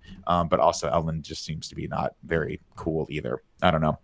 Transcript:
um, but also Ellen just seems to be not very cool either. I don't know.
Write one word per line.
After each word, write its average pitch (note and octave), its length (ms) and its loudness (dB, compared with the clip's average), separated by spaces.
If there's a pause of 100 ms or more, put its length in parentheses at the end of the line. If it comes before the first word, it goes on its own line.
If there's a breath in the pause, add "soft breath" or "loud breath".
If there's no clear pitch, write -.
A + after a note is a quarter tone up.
(260 loud breath)
um, F2 220 2
but - 140 4
also E2 260 4
Ellen D#2+ 340 0
just - 220 -10
seems D#2 240 -8
to - 80 -14
be D#2 120 -6
not - 360 -4
very D#2+ 380 -2 (160)
cool D#2+ 320 -2
either. C2 320 -4 (200)
I F2 100 6
don't D#2+ 100 4
know. D#2 220 2